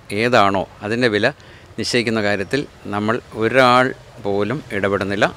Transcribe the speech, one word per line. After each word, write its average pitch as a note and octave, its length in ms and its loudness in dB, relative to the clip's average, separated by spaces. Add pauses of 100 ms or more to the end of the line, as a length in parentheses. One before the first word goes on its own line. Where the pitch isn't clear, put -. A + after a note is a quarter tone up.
(120)
ഏതാണോ G2+ 560 2 (140)
അതിൻ്റെ A2+ 260 0
വില G#2+ 220 2 (500)
നിശ്ചയിക്കുന്ന A2+ 440 -2
കാര്യത്തിൽ G2+ 420 -2 (200)
നമ്മൾ G#2 340 -2 (140)
ഒരാൾ B2 600 2 (300)
പോലും G#2 480 -2
ഇടപെടുന്നില്ല. G2+ 640 -2